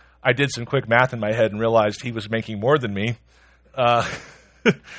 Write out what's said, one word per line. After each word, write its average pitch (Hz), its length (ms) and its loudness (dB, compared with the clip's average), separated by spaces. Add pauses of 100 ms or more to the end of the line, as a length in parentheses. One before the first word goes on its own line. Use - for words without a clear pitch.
(220)
I 127 100 2
did 139 180 0
some 120 160 -8
quick 131 220 -2
math 120 240 4
in 117 80 -8
my 107 120 -2
head 110 200 2
and 104 80 -6
realized 113 420 2
he 120 100 -8
was 107 160 -8
making 110 320 -6
more 135 180 2
than 120 140 -4
me. 107 240 -4 (580)
Uh, 120 340 2 (560)
<laughs> - 0 - (340)